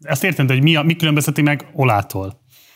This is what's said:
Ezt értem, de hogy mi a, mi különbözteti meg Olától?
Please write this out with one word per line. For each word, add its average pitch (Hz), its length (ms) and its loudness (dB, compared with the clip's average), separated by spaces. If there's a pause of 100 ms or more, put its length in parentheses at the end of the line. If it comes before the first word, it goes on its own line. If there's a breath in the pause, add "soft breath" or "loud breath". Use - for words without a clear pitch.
Ezt 147 220 -4
értem, 151 220 0
de 131 80 2
hogy 131 100 2
mi 160 120 4
a, 147 80 0
mi 165 120 0
különbözteti 151 460 0
meg 147 320 0
Olától? 101 680 -2 (340 loud breath)